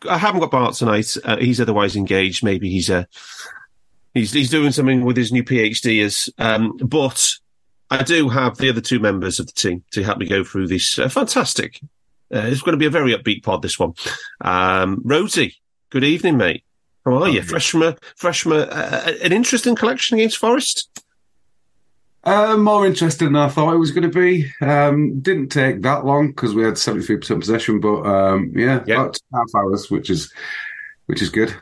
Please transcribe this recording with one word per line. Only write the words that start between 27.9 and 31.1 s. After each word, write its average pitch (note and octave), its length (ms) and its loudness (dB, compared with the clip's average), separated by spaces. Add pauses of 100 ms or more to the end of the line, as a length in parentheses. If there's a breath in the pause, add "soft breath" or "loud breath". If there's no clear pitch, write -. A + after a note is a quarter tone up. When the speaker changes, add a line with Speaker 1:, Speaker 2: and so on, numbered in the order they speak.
Speaker 2:
um, G2 520 2
yeah, B2 320 2
Speaker 1:
Yeah. A2 80 2
Speaker 2:
about C3 200 0
two - 60 -8 (120)
and B2+ 80 -2
a - 20 2
half A2+ 140 -6
hours, G2 340 0
which - 180 -2
is, E2 240 -2 (720 loud breath)
which - 140 -4